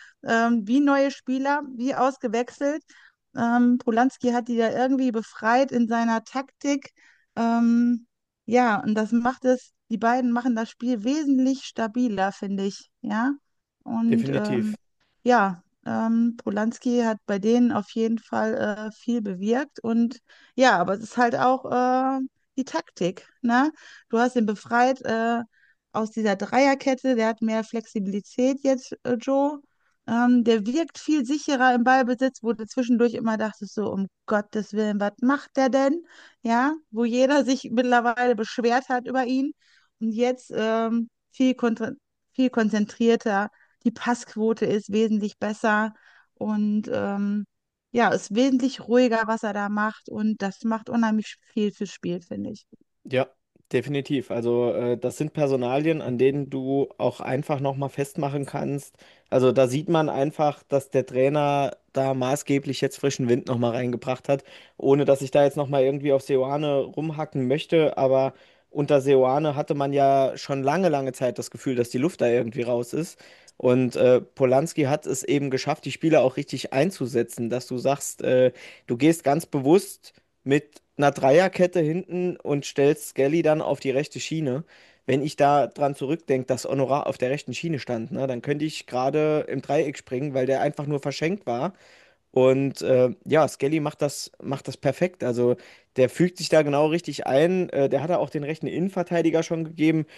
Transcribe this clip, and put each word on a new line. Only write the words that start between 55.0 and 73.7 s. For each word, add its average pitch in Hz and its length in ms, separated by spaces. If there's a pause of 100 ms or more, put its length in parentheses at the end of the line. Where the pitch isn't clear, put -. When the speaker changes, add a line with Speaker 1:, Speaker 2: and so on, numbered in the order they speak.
Speaker 2:
sind 156 160
Personalien, 143 680
an 123 160
denen 135 320
du 135 380 (100)
auch 120 220
einfach 139 400
nochmal 139 280
festmachen 143 580
kannst. 143 500 (340)
Also 127 220
da 131 160
sieht 151 200
man 160 200
einfach, 143 560
dass - 260
der 131 160
Trainer 143 680 (160)
da 135 220
maßgeblich 135 640
jetzt 135 180
frischen 135 300
Wind 120 180
nochmal 120 260
reingebracht 123 560
hat, 139 160 (320)
ohne 139 280
dass 139 180
ich 131 80
da 143 140
jetzt 139 120
nochmal 139 280
irgendwie 139 280
auf 135 100
Seoane 139 580
rumhacken 151 680
möchte. 156 480
Aber 131 380 (360)
unter 147 300
Seoane 135 560
hatte 147 180
man 143 180
ja 139 440
schon 135 260
lange, 165 260
lange 135 240
Zeit 123 260
das 120 120
Gefühl, 127 240
dass 120 160
die 123 80
Luft 151 220
da 123 80
irgendwie 120 340
raus 120 300
ist. - 260 (380)
Und, 127 400